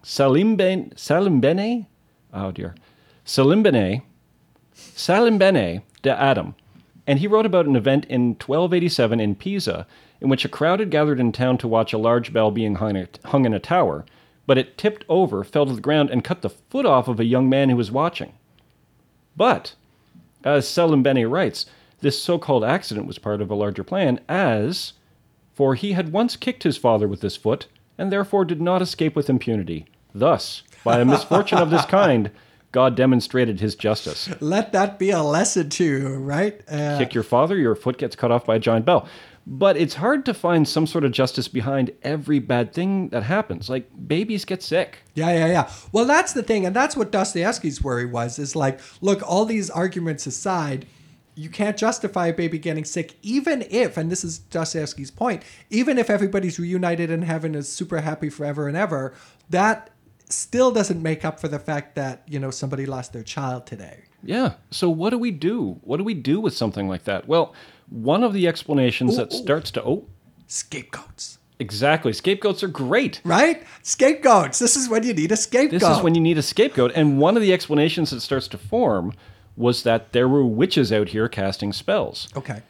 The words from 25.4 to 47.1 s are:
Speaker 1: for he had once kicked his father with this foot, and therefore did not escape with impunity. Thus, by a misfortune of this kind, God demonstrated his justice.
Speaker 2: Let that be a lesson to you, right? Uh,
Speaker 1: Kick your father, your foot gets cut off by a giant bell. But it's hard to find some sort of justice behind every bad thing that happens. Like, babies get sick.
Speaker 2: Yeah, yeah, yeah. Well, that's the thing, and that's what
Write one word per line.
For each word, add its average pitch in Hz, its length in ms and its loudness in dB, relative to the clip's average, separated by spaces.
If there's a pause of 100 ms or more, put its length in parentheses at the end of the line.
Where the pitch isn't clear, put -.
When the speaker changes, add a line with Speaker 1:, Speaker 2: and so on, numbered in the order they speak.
Speaker 1:
for 135 200 2
he 202 200 -2
had 175 180 -2
once 233 240 0
kicked - 280 -6
his 147 120 2
father 107 320 2
with 101 140 -6
this 101 160 -4
foot, - 300 -2 (280)
and 185 160 -4
therefore 196 320 0
did 160 160 -4
not 180 220 0
escape 160 340 -2
with 143 140 -2
impunity. 95 560 -2 (280)
Thus, 120 480 0 (220)
by 117 160 4
a 123 40 4
misfortune 170 540 2
of 156 120 2
this 160 160 2
kind, 135 440 4 (400)
God 127 260 4
demonstrated 123 640 2
his 104 140 -2
justice. - 540 -4 (120)
Speaker 2:
Let 190 320 -2
that 196 260 0
be 190 120 0
a 170 120 2
lesson 156 480 0
to 180 140 0
you, 135 320 0
right? 147 520 -4
Uh, 147 300 -4
Speaker 1:
Kick 123 160 0
your 113 100 0
father, 160 320 2
your 123 180 2
foot 123 240 -4
gets 127 160 -6
cut 120 160 0
off 120 160 2
by 113 100 2
a 110 40 2
giant 113 240 2
bell. 170 240 2 (380)
But 151 300 2
it's 160 180 0
hard 262 300 -2
to 247 80 -2
find 170 340 2
some 160 200 0
sort 156 180 -2
of 127 80 2
justice 127 360 -2
behind 131 420 -2 (120)
every 147 360 -2
bad 120 340 -2
thing 185 380 -2
that 117 140 -4
happens. 120 440 -4
Like, 127 220 -6 (180)
babies 202 380 -2
get 185 160 -8
sick. - 380 -4 (140)
Speaker 2:
Yeah, 160 160 0
yeah, 165 180 2
yeah. 170 220 0 (220)
Well, 226 140 2
that's 320 260 2
the 254 100 -4
thing, 208 220 0
and 185 100 -2
that's 277 220 0
what 214 160 -2